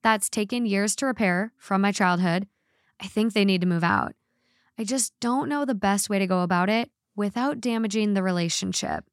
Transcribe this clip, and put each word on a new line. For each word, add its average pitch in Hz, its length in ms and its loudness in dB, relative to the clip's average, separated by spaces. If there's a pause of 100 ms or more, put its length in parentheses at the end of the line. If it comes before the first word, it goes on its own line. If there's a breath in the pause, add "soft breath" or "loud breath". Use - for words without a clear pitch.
that's 220 260 2
taken 233 360 -2
years 202 320 0
to 277 80 -2
repair 208 520 0
from 196 240 -2
my 202 100 2
childhood, 180 560 2 (520)
I - 80 -12
think 214 260 -2
they 208 120 4
need 190 160 2
to 180 60 2
move 170 160 2
out. - 300 2 (640)
I 226 60 -6
just 247 360 -2
don't 247 300 0
know 294 160 -2
the 254 100 0
best 196 340 0
way 196 100 0
to 196 80 2
go 180 160 2
about 180 260 2
it 226 220 0 (240)
without 233 440 -2
damaging 220 540 0
the 190 100 2
relationship. 170 880 -2